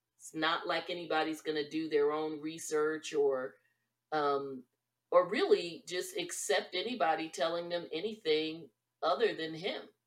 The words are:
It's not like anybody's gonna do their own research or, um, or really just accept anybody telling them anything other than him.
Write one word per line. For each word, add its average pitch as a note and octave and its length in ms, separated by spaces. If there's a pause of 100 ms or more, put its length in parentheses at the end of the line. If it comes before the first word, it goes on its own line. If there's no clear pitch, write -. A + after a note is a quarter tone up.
(200)
It's - 140
not D#3+ 340
like E3 220
anybody's D#3+ 520
gonna D#3 260
do D#3 200
their D3 240
own D#3 300
research D#3 720
or, C3+ 420 (560)
um, C#3 520 (460)
or F3 200
really F#3+ 580
just F3+ 300
accept - 580
anybody D#3+ 540
telling E3+ 400
them F3 240
anything D#3+ 760 (340)
other F#3 320
than D#3+ 200
him. F#3 280 (260)